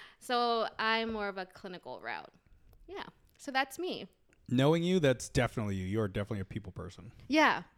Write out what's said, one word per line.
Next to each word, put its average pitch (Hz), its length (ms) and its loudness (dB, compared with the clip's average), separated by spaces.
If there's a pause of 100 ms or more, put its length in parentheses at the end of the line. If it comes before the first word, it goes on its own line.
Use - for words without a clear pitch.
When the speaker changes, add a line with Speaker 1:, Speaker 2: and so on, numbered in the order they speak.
(220)
Speaker 1:
So 240 460 2 (120)
I'm 226 320 2
more 208 160 -2
of 196 100 -6
a 185 80 -6
clinical 170 540 -12
route. 101 320 -8 (560)
Yeah, 370 160 -10 (340)
so - 140 -12
that's 269 260 0
me. 294 300 -6 (400)
Speaker 2:
Knowing 147 360 4
you, 180 180 4
that's 131 260 4
definitely 113 480 0
you. 92 100 -2
You're 104 220 0
definitely 101 320 -4
a 92 60 -4
people 98 260 -10
person. 87 400 -12 (160)
Speaker 1:
Yeah. 262 360 4 (140)